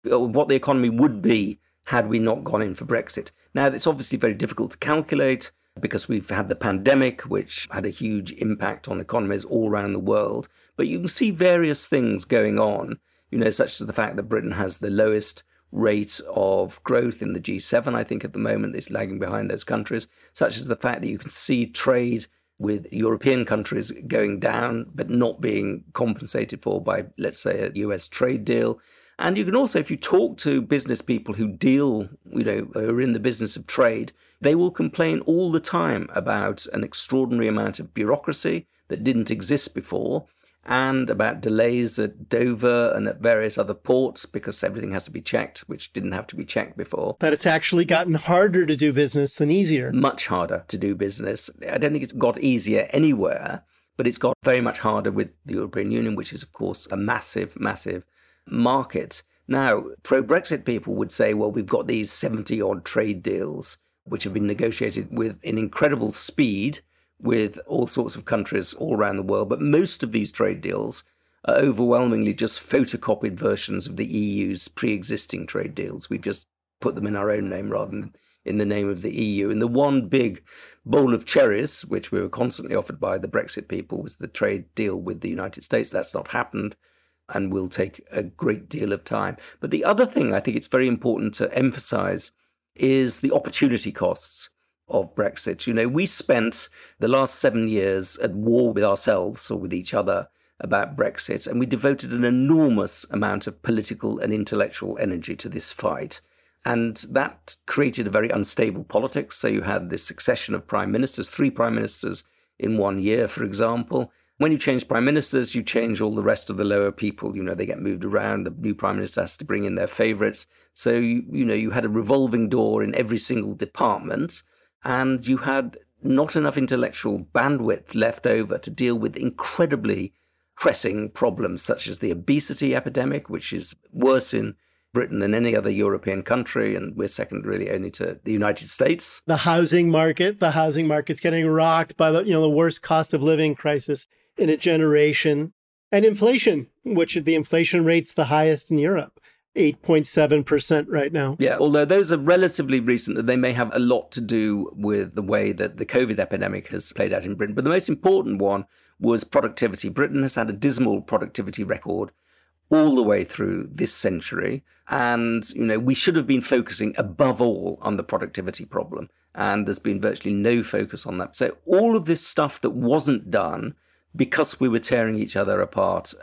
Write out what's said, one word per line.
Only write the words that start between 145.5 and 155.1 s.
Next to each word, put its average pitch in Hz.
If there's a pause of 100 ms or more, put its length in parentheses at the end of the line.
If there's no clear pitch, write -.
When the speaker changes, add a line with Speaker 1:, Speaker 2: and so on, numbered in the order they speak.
Speaker 2:
And 202
inflation, 208 (160)
which 170
the 160
inflation 165
rate's 170
the 151
highest 151
in 156
Europe, 160 (380)
eight 151
point 156
seven 151
percent 147
right 147
now. 143
Speaker 1:
Yeah, 127
although 147
those 180
are 160
relatively 147
recent, 113
and 113
they 127
may 127
have 117
a -
lot 120
to 123
do 107
with 101